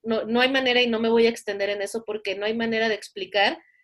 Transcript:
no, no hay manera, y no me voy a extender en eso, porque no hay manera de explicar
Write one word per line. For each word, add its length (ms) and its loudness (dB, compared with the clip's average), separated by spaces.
no, 240 -2
no 160 0
hay 80 4
manera, 320 2
y 60 2
no 120 0
me 100 0
voy 180 6
a 20 2
extender 400 -4
en 140 -4
eso, 240 -6
porque 260 -6
no 140 -6
hay 80 -2
manera 340 0
de 60 -2
explicar 640 -2